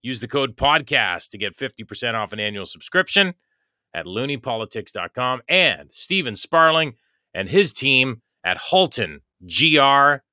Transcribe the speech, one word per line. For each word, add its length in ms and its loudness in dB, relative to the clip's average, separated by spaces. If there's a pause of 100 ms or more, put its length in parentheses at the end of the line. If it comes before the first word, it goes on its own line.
Use 200 -6
the 80 -8
code 260 -2
podcast 760 2
to 60 -16
get 200 -6
fifty 260 -10
percent 320 -6
off 160 -4
an 80 -8
annual 260 -4
subscription 680 -2 (600)
at 140 -8
looney 300 -4
politics 560 -6
dot 200 -8
com. 360 -4
And 440 0
Steven 440 -4
Sparling 560 2 (400)
and 160 -6
his 240 2
team 480 0 (220)
at 140 0 (140)
Halton 500 0 (240)
G 320 2
R. 560 4